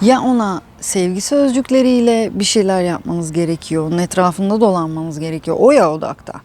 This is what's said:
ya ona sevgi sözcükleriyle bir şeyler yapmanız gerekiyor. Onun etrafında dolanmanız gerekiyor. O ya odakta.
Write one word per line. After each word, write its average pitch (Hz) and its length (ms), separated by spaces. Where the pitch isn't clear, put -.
ya 254 180
ona 220 400
sevgi 180 400
sözcükleriyle 254 1120
bir 196 100
şeyler 190 380
yapmanız 170 500
gerekiyor. 160 560
Onun 170 100
etrafında 190 640
dolanmanız 160 600
gerekiyor. 160 400
O 254 100
ya 208 220
odakta. - 400